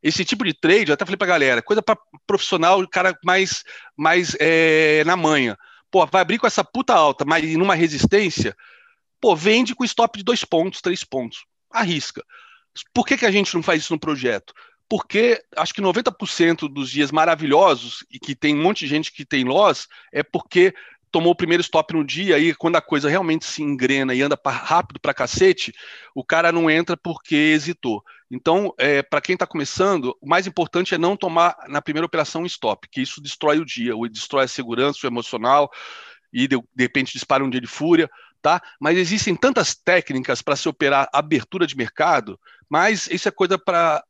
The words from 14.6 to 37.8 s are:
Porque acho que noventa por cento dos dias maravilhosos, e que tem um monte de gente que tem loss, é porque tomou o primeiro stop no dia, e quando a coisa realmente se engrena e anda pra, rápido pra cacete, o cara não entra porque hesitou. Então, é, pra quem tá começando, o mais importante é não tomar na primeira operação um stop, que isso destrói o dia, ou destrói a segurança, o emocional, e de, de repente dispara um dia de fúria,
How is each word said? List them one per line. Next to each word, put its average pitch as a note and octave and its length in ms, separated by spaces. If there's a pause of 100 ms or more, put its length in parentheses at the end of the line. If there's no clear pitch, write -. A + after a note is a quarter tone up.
Porque A3+ 560 (140)
acho - 160
que - 80
noventa G3+ 320
por F#3+ 160
cento E3 400
dos C3+ 220
dias C#3 200
maravilhosos, D#3 1000
e B2+ 80
que C#3+ 160
tem D3 200
um D3 80
monte G3 180
de C#3+ 60
gente D3 240
que - 140
tem C3+ 200
loss, D#3 440 (240)
é D3 100
porque F3+ 520 (360)
tomou E3 220
o - 20
primeiro E3+ 280
stop E3 320
no D#3 100
dia, D3+ 340
e D#3+ 160
quando E3+ 220
a D3+ 60
coisa D3 260
realmente D#3+ 380
se - 160
engrena C3+ 520
e B2+ 60
anda C#3+ 160
pra, C#3 160
rápido - 480
pra C#3+ 140
cacete, F3 600 (400)
o C3+ 80
cara E3 300
não E3 180
entra E3 280
porque - 360
hesitou. D3+ 680 (260)
Então, E3 460
é, C#3 260
pra C#3+ 200
quem F#3 120
tá F3+ 120
começando, D#3 760
o C#3 80
mais F3+ 180
importante F3 480
é E3+ 40
não F3 180
tomar E3+ 400 (100)
na C#3+ 140
primeira D#3 240
operação D#3+ 380
um F3+ 40
stop, A2 440
que C3 100
isso - 220
destrói D3 360
o D#3+ 60
dia, A#2+ 320
ou A#2 100
destrói B2 380
a B2 40
segurança, B2 540
o C#3 60
emocional, A#2+ 640 (580)
e B2+ 160
de, C3 120
de B2 260
repente C3 300
dispara C3+ 280
um C3 60
dia B2+ 140
de A#2 40
fúria, D#3+ 400 (360)